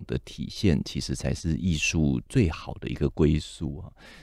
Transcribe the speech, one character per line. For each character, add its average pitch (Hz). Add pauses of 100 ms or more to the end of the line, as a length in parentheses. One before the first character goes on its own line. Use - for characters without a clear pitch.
的 62
体 -
现， 87
其 -
实 -
才 65
是 80
艺 85
术 73
最 117
好 -
的 -
一 -
个 71
归 76
宿 73
啊。 - (320)